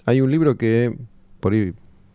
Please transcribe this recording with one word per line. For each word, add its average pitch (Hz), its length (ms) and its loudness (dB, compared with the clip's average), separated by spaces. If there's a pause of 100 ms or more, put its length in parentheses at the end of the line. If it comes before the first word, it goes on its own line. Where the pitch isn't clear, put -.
Hay 131 160 2
un 131 100 2
libro 151 260 0
que, 117 420 0 (400)
por 98 140 0
ahí 104 200 0 (420)